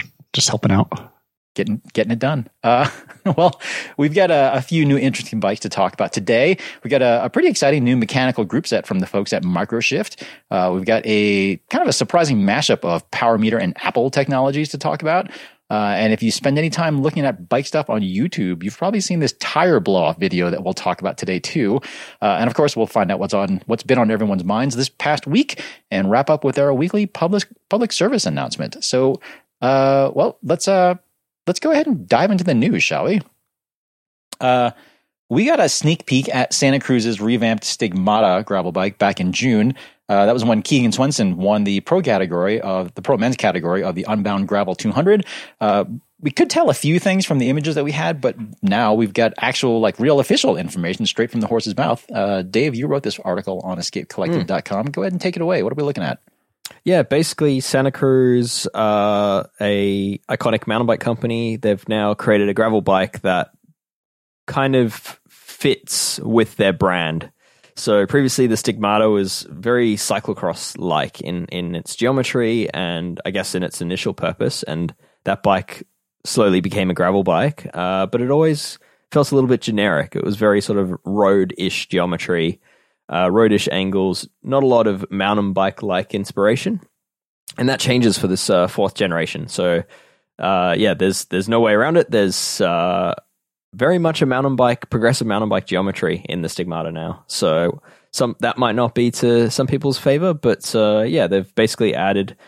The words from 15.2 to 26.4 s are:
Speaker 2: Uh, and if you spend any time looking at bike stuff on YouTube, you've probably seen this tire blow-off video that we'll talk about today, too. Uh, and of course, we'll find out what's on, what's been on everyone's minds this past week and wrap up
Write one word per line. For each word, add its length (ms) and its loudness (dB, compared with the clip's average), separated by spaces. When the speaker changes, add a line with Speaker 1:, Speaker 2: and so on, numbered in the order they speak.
Speaker 2:
Uh, 300 0
and 140 2
if 80 0
you 120 0
spend 260 0
any 100 0
time 320 0
looking 240 0
at 240 -4
bike 160 2
stuff 240 -2
on 120 -2
YouTube, 640 -2
you've 120 -8
probably 240 -2
seen 200 -2
this 140 0
tire 440 2
blow-off 400 0
video 320 0
that 140 -4
we'll 100 -2
talk 260 -4
about 160 -6
today, 220 -4
too. 420 -2
Uh, 200 2
and 100 0
of 60 -4
course, 200 2
we'll 120 0
find 240 0
out 80 -2
what's 140 -2
on, 320 0
what's 180 -4
been 120 2
on 140 2
everyone's 320 0
minds 320 -2
this 140 -2
past 400 -4
week 340 0
and 180 0
wrap 180 2
up 140 2